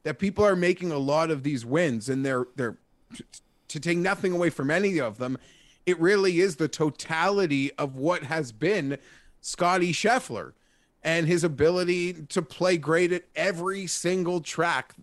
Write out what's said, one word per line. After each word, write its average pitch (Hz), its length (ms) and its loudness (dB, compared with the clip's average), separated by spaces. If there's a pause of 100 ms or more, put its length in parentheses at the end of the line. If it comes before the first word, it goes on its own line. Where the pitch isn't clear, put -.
that 156 160 -4
people 196 260 0
are 190 120 6
making 175 340 0
a 147 60 -2
lot 147 340 0
of 139 120 -4
these 135 220 -2
wins, 131 440 0
and 135 160 -2
they're, 127 220 0 (100)
they're, 120 180 -4 (400)
t-, - 80 -16 (460)
to 156 100 -8
take 170 180 0
nothing 190 360 0
away 175 160 2
from 139 200 -4
any 185 300 2
of 113 200 -4
them, 127 180 -4 (480)
it 180 160 2
really 190 400 4
is 185 160 2
the 160 100 0
totality 160 1120 0
of 139 180 -4
what 156 280 0
has 147 280 -4
been 143 460 -2 (420)
Scotty 180 540 0
Scheffler 147 580 0 (500)
and 165 240 0
his 170 200 2
ability 175 640 2 (160)
to - 140 -2
play 180 340 0
great 165 380 2
at 175 100 -4 (140)
every 185 500 -4
single 175 540 -2
track 160 600 -2